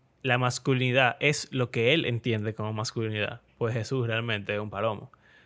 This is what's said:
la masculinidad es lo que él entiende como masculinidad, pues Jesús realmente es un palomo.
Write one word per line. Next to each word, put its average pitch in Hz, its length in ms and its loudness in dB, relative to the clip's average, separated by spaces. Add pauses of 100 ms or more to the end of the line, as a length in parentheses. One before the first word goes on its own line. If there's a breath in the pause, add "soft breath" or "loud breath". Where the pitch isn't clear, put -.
(220)
la 123 160 4
masculinidad 127 840 2
es 147 320 0
lo 127 180 -2
que 120 220 4
él 165 120 4
entiende 110 500 -2
como 107 180 -4
masculinidad, 107 720 -4 (160)
pues 117 160 0
Jesús 120 320 -2
realmente 110 480 -2
es 104 60 -2
un 104 100 -6
palomo. 104 400 -4 (360 soft breath)